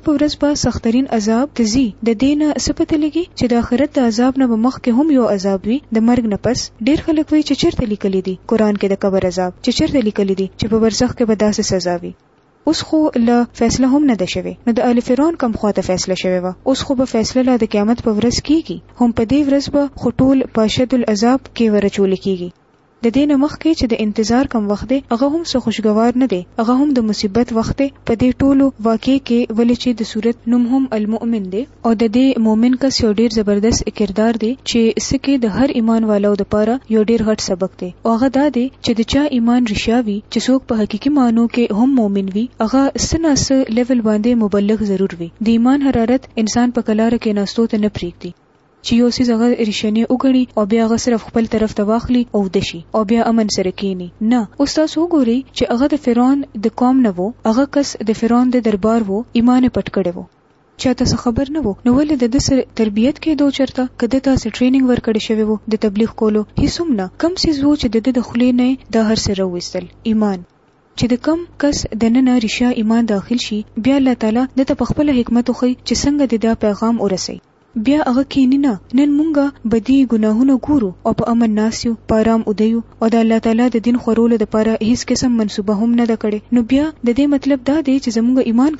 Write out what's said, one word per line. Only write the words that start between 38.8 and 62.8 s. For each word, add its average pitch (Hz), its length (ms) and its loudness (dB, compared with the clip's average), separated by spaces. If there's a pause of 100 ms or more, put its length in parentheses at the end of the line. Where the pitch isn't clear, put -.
د 226 140 -2
چا 277 100 2 (140)
ایمان 240 340 2
رښتیا 226 340 0
وي، 202 100 -4 (160)
چې 240 140 0
څوک 262 240 0
په 220 120 0
حقیقي 214 360 -2
معنو 233 300 2
کې 226 340 0
هم 262 160 2
مؤمن 196 400 0
وي، 240 80 -2 (160)
هغه 262 200 2 (120)
څه - 320 -2
نه 285 80 2 (100)
څه 262 360 0
لیول 247 280 0
باندې 220 360 2
مبلغ 208 480 0
ضرور 190 280 -2
وي. 170 80 -8 (200)
د 233 80 4
ایمان 269 320 2
حرارت 247 420 0 (140)
انسان 240 340 0
په 226 100 -4
کلاره 226 320 2
کې 208 200 0
ناستو 226 340 0
ته 214 100 0
نه 208 140 0
پرېږدي. 175 340 -10 (520)
چې 233 160 0
یو 240 60 4 (100)
څیز 247 160 0
هغه 226 140 2 (200)
ریښنی 214 400 0
وګڼي 254 540 0
او - 100 2
بیا 226 160 2
هغه 226 160 0
صرف 233 240 0
خپل 233 260 -2
طرف 214 240 -2
ته 208 140 0
واخلي 233 300 0 (180)
او - 80 0
وده 190 220 -2
شي 170 120 -12 (160)
او 220 40 2 (100)
بیا 233 180 2
امن 226 260 0
سره 185 240 -2
کینی. 185 300 -6 (240)
نه، 247 80 2 (240)
اوس 277 140 -4
تاسو 311 260 0
وګورئ 269 320 2 (200)
چې 247 80 0 (100)
هغه 247 180 2
د 285 100 -2
فرعون 254 400 2 (240)
د 220 140 -2
قوم 262 260 4
نه 202 140 0
و، 185 80 -2 (220)
هغه 247 140 2 (120)
کس 285 160 0 (180)
د 214 80 -2
فرعون 240 380 2
د 240 100 0
دربار 214 400 0
و، 196 140 -4 (180)
ایمان 247 280 4
یې 240 100 2
پټ - 180 -4
کړی 180 220 -2
و. 185 80 -12 (540)
چاته 254 260 0
څه 247 180 0
خبر 262 320 -2
نه 311 80 -4
و. 208 100 -2 (140)
نو 247 80 4
ولې 302 300 2
د 233 100 0
ده 285 140 2
سره 262 180 2 (140)